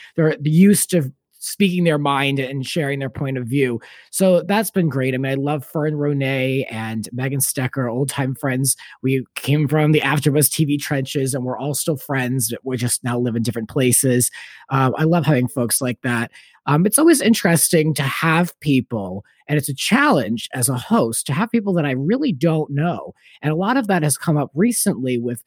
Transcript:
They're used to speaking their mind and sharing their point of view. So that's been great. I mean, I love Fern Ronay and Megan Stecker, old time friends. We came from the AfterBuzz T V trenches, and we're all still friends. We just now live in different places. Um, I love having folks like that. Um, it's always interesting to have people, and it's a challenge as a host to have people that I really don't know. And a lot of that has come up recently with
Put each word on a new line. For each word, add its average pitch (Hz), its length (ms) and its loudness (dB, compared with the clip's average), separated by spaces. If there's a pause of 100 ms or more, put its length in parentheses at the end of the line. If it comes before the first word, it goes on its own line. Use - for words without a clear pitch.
(160)
They're 156 260 2
used 175 480 4
to 143 200 0 (300)
speaking 180 440 0
their 151 140 2
mind 139 420 0
and 131 260 -6
sharing 143 320 -2
their 139 100 -4
point 135 300 -4
of 120 80 -6
view. 123 340 0 (300)
So 185 320 4
that's 202 280 0
been 170 180 0
great. 131 260 0
I 127 40 -2
mean, 135 140 -2
I 135 40 0
love 143 280 -2
Fern 156 300 -2
Ronay 135 760 0
and 110 440 -8
Megan 131 260 -4
Stecker, 127 520 -2
old 131 200 -2
time 135 240 -4
friends. 131 420 -2 (260)
We 131 220 0 (100)
came 143 340 0
from 151 240 4
the 151 80 4
AfterBuzz 143 500 2
T 165 140 0
V 143 120 0
trenches, 135 580 -4
and 127 100 -4
we're 123 140 -6
all 139 160 -4
still 151 220 -2
friends. 127 560 -2 (120)
We 127 120 -4
just 120 260 -2
now 123 160 -2
live 120 180 0
in 113 80 0
different 117 260 -4
places. 123 600 2 (380)
Um, 131 300 2
I 156 60 0
love 160 200 2
having 123 240 2
folks 120 320 -2
like 123 220 -4
that. 120 300 -2 (340)
Um, 151 180 4
it's 208 140 2
always 320 240 6
interesting 165 720 2
to 143 80 -2
have 160 580 0
people, 107 640 -2 (240)
and 147 80 0
it's 143 140 -2
a 135 40 -6
challenge 170 800 0
as 127 160 -2
a 127 80 -2
host 123 500 0
to 147 60 -4
have 208 180 -2
people 202 240 -2
that 160 120 0
I 135 60 0
really 170 380 -2
don't 156 400 0
know. 143 440 -4 (260)
And 147 100 -2
a 156 60 0
lot 214 220 0
of 226 80 4
that 185 160 2
has 147 160 0
come 156 180 0
up 143 160 0
recently 135 640 0
with 120 300 -4